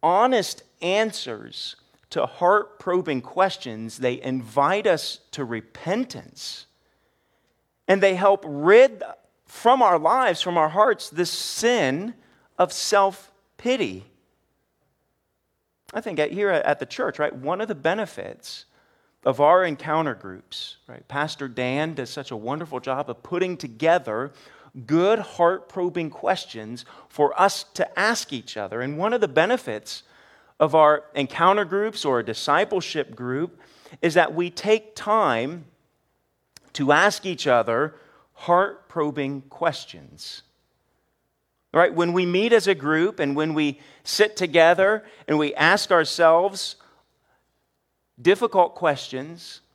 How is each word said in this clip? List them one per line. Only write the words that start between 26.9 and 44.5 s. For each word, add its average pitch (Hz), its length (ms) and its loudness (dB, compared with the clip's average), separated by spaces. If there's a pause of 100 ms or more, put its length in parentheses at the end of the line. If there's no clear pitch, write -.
for 143 320 0
us 190 260 2 (100)
to - 240 -4
ask 214 340 -2
each 117 240 -12
other. 107 240 -8
And 139 160 -8
one 202 160 -2
of 240 80 0
the 208 60 0
benefits 156 760 -2 (560)
of 147 160 2
our 151 280 6 (100)
encounter 175 520 2
groups 202 400 -4
or 131 140 0
a 110 60 -6
discipleship 151 880 -2
group 127 440 -8 (420)
is 170 120 0
that 156 200 2
we 175 160 -2
take 214 460 -2
time 160 680 -2 (1080)
to 139 180 0
ask 180 340 2
each 175 220 -6
other 120 480 0 (380)
heart-probing 147 1160 -2
questions. - 920 -8 (1300)
Right? 170 200 4
When 170 200 0
we 185 120 2
meet 190 260 0
as 208 160 4
a 196 80 4
group 156 440 -2
and 143 160 -2
when 156 180 -2
we 147 260 -2 (240)
sit 214 320 0
together 175 680 4 (220)